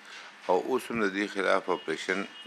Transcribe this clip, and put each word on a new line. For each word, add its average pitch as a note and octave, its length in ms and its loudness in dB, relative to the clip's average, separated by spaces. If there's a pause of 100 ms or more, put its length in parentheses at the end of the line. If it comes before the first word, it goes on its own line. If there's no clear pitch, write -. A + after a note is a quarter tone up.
(520)
او F#2 40 6 (140)
اوس B2+ 180 0
هم A#2 140 -2
د G2+ 100 4
دې G2+ 220 0
خلاف F#2+ 400 2
اپریشن D#2+ 440 -2 (280)